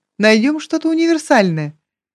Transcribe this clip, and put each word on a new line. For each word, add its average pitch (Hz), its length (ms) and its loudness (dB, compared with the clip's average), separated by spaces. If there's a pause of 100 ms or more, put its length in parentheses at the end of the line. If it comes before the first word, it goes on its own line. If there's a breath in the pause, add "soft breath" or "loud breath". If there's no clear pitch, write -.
(180)
найдём 220 420 2
что-то 320 300 -4
универсальное». 262 880 0 (380)